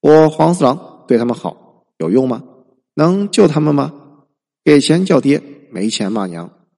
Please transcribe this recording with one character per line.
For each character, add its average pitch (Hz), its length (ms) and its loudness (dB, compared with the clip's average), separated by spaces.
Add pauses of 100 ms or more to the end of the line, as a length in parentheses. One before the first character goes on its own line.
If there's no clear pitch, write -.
我 156 300 6
黄 160 240 0
四 170 100 -2
郎 - 440 -4
对 120 100 2
他 117 60 -2
们 120 120 -2
好， - 480 -14 (140)
有 80 100 -6
用 131 200 0
吗？ 117 160 -8 (500)
能 185 360 -2
救 196 180 4
他 151 120 -2
们 151 140 0
吗？ - 500 -8 (400)
给 147 160 4
钱 165 240 0
叫 165 160 2
爹， 139 220 -2 (280)
没 101 200 -6
钱 104 200 -6
骂 104 160 -6
娘。 87 240 -14 (280)